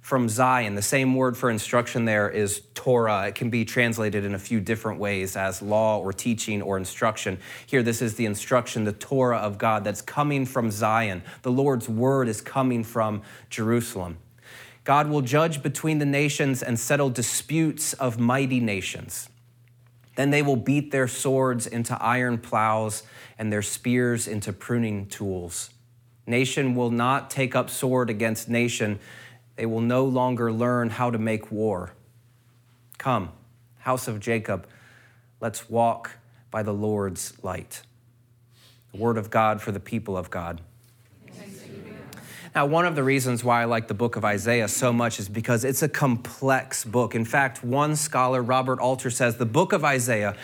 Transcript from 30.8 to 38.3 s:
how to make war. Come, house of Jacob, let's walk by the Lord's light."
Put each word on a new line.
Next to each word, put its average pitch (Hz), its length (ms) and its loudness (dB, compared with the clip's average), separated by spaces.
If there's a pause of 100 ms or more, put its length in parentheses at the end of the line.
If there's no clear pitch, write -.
how 120 220 0
to 113 60 -2
make 110 320 -2
war. 104 440 -2 (1040)
Come, 107 320 0 (500)
house 127 300 -2
of 104 100 -6
Jacob, 104 480 -2 (720)
let's 113 300 -8
walk 117 480 0 (340)
by 110 100 -2
the 104 120 -2
Lord's 101 580 -2 (100)
light." 92 420 -8 (1080)